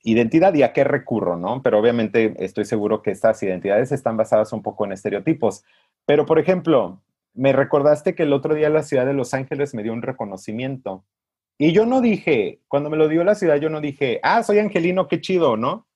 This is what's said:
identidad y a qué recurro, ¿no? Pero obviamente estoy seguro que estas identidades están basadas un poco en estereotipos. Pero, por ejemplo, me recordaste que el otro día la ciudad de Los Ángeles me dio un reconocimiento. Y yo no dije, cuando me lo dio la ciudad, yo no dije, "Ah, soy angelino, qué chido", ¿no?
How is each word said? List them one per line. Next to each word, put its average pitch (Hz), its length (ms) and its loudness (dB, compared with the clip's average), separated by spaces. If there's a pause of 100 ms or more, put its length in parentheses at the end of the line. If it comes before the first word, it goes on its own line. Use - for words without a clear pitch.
identidad 120 520 4
y 143 80 4
a 120 100 2
qué 139 120 2
recurro, 113 520 -2
¿no? 107 260 -6
Pero 107 180 4
obviamente 113 580 2
estoy 98 260 -4
seguro 107 380 -2
que 107 100 -2
estas 110 300 0
identidades 98 500 0
están 120 240 -4
basadas 110 360 0
un 107 100 -8
poco 104 220 -6
en 101 80 -6
estereotipos. 101 720 -4 (400)
Pero, 147 220 2
por 160 120 4
ejemplo, 151 600 0 (340)
me 135 180 2
recordaste 147 640 2
que - 100 -4
el 143 80 0
otro 147 220 0
día 151 160 0
la 156 120 2
ciudad 131 240 -2
de 139 80 0
Los 135 200 -4
Ángeles 139 400 -4
me 107 80 -8
dio 113 100 -4
un 113 100 -8
reconocimiento. 110 1040 -10 (540)
Y 156 140 4
yo 214 140 4
no 254 140 2
dije, 165 680 0
cuando 147 220 -2
me 156 80 -4
lo 156 100 4
dio 165 160 0
la 208 100 2
ciudad, 170 220 2
yo 151 140 -2
no 156 100 -6
dije, 139 420 -4
"Ah, 202 200 2
soy 208 160 2
angelino, 185 500 0
qué - 120 -2
chido", 165 360 0
¿no? 143 400 -6